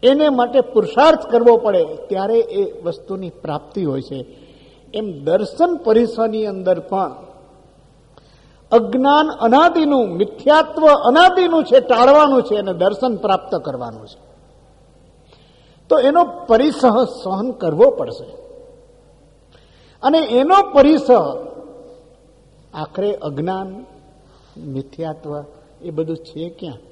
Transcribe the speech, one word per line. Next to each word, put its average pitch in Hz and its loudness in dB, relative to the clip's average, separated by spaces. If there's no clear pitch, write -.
એને 285 4
માટે 247 0
પુરુષાર્થ 247 2
કરવો 233 4
પડે, 185 -2
ત્યારે 202 -4
એ 202 -4
વસ્તુની 180 -10
પ્રાપ્તિ - -10
હોય 135 -4
છે. 131 -14
એમ 190 -10
દર્શન 208 -2
પરિસરની 220 -2
અંદર 185 -4
પણ 180 -8
અજ્ઞાન 262 2
અનાદિનું, 285 2
મિથ્યાત્વ 302 0
અનાદિનું 330 4
છે, 254 4
ટાળવાનું 254 4
છે 214 -4
અને 196 -4
દર્શન 208 -2
પ્રાપ્ત 190 -4
કરવાનું 120 -10
છે. - -20
તો - 4
એનો 285 2
પરિસહ 254 2
સહન 190 -6
કરવો 175 2
પડશે. - -10
અને 294 2
એનો 311 2
પરિસહ 285 4
આખરે 185 -6
અજ્ઞાન, 190 -10
મિથ્યાત્વ 147 -12
એ 175 -14
બધું 160 -8
છે 160 -14
ક્યાં? 160 -18